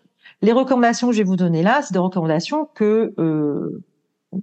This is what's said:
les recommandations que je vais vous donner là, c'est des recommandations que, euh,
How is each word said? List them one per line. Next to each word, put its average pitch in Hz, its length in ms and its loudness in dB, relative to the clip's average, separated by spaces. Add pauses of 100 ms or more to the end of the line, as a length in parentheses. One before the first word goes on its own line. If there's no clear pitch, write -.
(420)
les 202 120 4
recommandations 240 540 2
que 247 60 2
je 214 40 0
vais 214 100 2
vous 185 80 0
donner 170 280 0
là, 247 180 2
c'est 277 120 -8
des 190 60 0
recommandations 180 760 -2
que, 220 420 0
euh, 156 680 -4 (600)